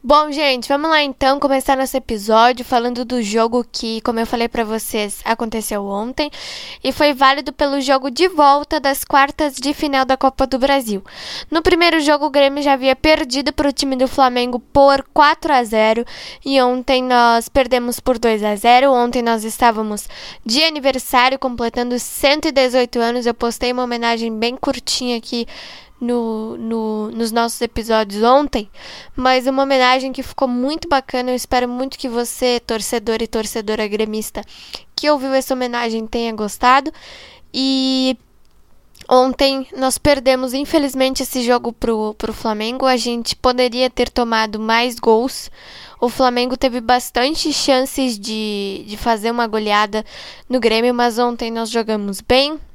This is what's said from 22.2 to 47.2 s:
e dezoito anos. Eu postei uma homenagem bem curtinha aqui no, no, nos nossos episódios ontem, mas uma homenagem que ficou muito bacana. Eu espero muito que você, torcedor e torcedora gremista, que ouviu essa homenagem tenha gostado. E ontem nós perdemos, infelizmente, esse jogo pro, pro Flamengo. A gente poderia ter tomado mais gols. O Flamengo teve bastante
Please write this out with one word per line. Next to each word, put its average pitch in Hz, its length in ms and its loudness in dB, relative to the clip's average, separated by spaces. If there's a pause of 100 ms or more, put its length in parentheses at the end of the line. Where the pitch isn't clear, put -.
e 311 40 0
dezoito 247 480 2
anos. 233 260 -2
Eu 233 80 0
postei 233 380 -4
uma 247 100 -4
homenagem 233 560 -2
bem 233 180 -2
curtinha 247 640 -4
aqui 233 300 -6 (540)
no, 233 560 -4
no, 220 540 -4
nos 226 200 -4
nossos 233 300 0
episódios 220 640 -2
ontem, 254 460 4 (460)
mas 254 320 2
uma 269 160 0
homenagem 262 480 2
que 262 100 -8
ficou - 280 -4
muito 277 400 -4
bacana. 262 420 -2
Eu 254 40 0
espero 247 300 0
muito 247 320 -6
que 262 120 -8
você, 240 500 -2
torcedor 226 600 -4
e 226 60 -4
torcedora 214 600 -4
gremista, 214 540 -6 (520)
que - 160 2
ouviu 269 240 2
essa 269 200 0
homenagem 240 520 -4
tenha 233 280 -4
gostado. 247 580 2 (640)
E 262 640 0 (880)
ontem 262 580 2 (120)
nós 262 200 -2
perdemos, 262 560 2
infelizmente, 269 680 0
esse 254 180 -4
jogo 240 300 0
pro, 220 460 -4
pro 220 160 -6
Flamengo. 226 520 -4
A 254 120 4
gente 233 360 -4
poderia 247 560 0
ter 247 200 -2
tomado 220 500 -2
mais 226 400 0
gols. 226 500 0 (520)
O 247 80 0
Flamengo 247 480 2
teve 247 240 -2
bastante 247 720 0